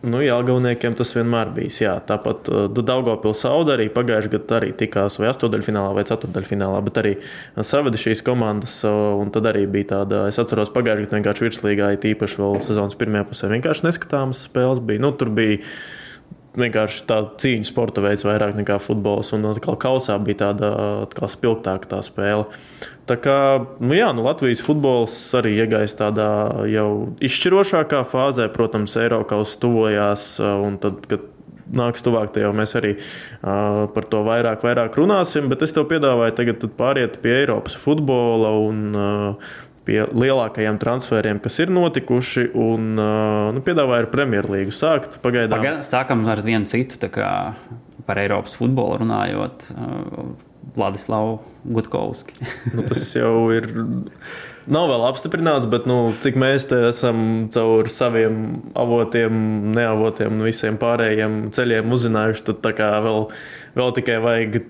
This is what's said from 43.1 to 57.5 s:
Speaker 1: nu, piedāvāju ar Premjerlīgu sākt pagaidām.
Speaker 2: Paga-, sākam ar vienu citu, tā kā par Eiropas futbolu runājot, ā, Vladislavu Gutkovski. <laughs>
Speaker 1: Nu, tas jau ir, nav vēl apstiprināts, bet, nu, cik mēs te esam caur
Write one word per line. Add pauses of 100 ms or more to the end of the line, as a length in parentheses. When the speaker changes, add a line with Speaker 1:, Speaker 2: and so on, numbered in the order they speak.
Speaker 1:
nu,
piedāvāju
ar
Premjerlīgu
sākt
pagaidām.
Speaker 2:
Paga-,
sākam
ar
vienu
citu,
tā
kā (720)
par
Eiropas
futbolu
runājot,
ā, (380)
Vladislavu (240)
Gutkovski. (200)
<laughs>
Speaker 1:
Nu,
tas (160)
jau
ir, (920)
nav
vēl
apstiprināts,
bet,
nu,
cik
mēs
te
esam
caur